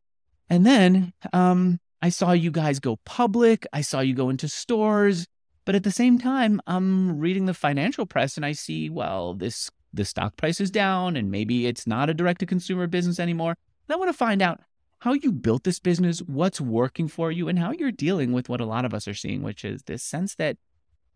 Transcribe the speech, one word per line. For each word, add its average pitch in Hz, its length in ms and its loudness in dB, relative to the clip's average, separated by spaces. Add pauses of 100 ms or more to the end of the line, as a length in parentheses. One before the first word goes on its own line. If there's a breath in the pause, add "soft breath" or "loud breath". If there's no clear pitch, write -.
(480)
And 175 160 6
then, 185 480 6 (220)
um, 180 440 4 (260)
I 170 40 4
saw 175 240 2
you 170 180 4
guys 147 300 0
go 117 240 -2
public. 233 680 2
I 143 80 -4
saw 139 200 -2
you 135 120 2
go 127 160 0
into 131 200 -2
stores. 208 800 0 (360)
But 196 120 2
at 196 80 2
the 202 80 0
same 247 260 6
time, 247 480 2
I'm 185 540 0
reading 185 260 0
the 185 80 0
financial 156 520 -2
press 139 300 -2
and 151 80 -6
I 147 80 -4
see, 156 380 -6
well, 95 440 -6
this, 98 360 -6 (240)
the 101 100 -2
stock - 320 -6
price 165 240 -4
is 196 120 -2
down 190 440 0
and 104 140 -2
maybe 113 360 -2
it's 120 200 -4
not 123 240 0
a 160 40 0
direct-to-consumer 180 720 -2
business 175 320 -2
anymore. 170 340 -2 (320)
And 294 80 -2
I - 20 -2
wanna 370 160 -2
find 214 300 2
out 175 160 0 (400)
how 247 140 -2
you 285 180 0
built 123 320 0
this 185 160 -2
business, 175 440 0
what's 156 380 -4
working 127 460 -2
for 165 240 -4
you, 170 160 -4
and 170 100 0
how 175 140 0
you're 285 220 -4
dealing 151 400 -2
with 123 160 -2
what 123 120 -4
a 117 60 -4
lot 113 180 -4
of 117 80 -4
us 107 140 -6
are 104 80 -8
seeing, 101 280 -8
which 104 220 -10
is 101 200 -10
this 110 180 -10
sense 180 320 -6
that 147 220 -4 (600)